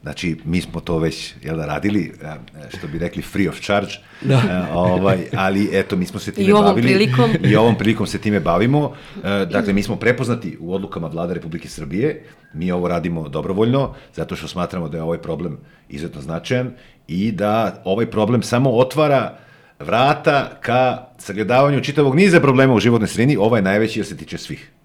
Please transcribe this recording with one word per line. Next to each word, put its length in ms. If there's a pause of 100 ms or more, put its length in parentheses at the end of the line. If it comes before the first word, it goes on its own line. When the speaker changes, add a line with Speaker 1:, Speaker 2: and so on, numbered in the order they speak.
Speaker 1:
Znači, 420
mi 160
smo 200
to 180
već, 440
jel 140
da, 100
radili, 460 (100)
e, 120 (340)
što 200
bi 100
rekli, 240
free 260
of 120
charge. 320 (280)
Speaker 2:
Da. 140
Speaker 1:
E, 400
ovaj, 440 (160)
ali, 380
eto, 240
mi 100
smo 140
se 120
time 160
Speaker 3:
I 40
ovom 120
Speaker 1:
bavili. 240
Speaker 3:
prilikom. 420 (120)
Speaker 1:
I 140
ovom 180
prilikom 320
se 120
time 220
bavimo. 520 (240)
E, 300
dakle, 260
mi 100
smo 140
prepoznati 640
u 140
odlukama 340
Vlade 260
Republike 340
Srbije. 540 (320)
Mi 180
ovo 160
radimo 400
dobrovoljno, 680 (200)
zato 220
što 120
smatramo 400
da 80
je 60
ovaj 160
problem 400 (300)
izuzetno 320
značajan 500 (380)
i 240
da 520
ovaj 220
problem 360
samo 280
otvara 680 (420)
vrata 680 (120)
ka 440 (120)
sagledavanju 640
čitavog 360
niza 240
problema 340
u 60
životnoj 280
sredini. 280
Ovo 200
je 60
najveći 360
jer 80
se 100
tiče 220
svih. 320 (140)